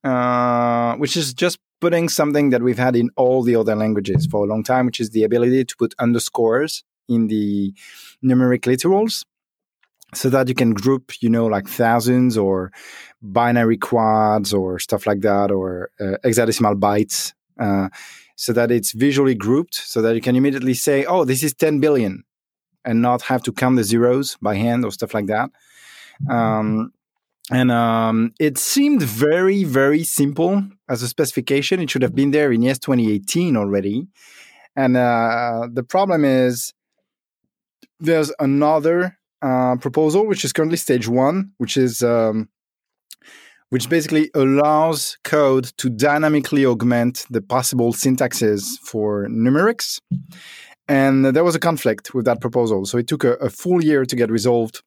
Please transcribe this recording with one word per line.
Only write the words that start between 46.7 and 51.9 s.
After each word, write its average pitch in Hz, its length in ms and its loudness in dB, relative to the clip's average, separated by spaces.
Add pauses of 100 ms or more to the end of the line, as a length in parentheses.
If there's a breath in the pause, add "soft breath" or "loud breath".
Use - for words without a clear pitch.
the 113 120 -2
possible 120 500 0
syntaxes 123 840 -2
for 104 500 -4
numerics. 135 720 0 (840 loud breath)
And 135 400 2
there 147 180 2
was 170 100 2
a 160 60 -2
conflict 147 540 -2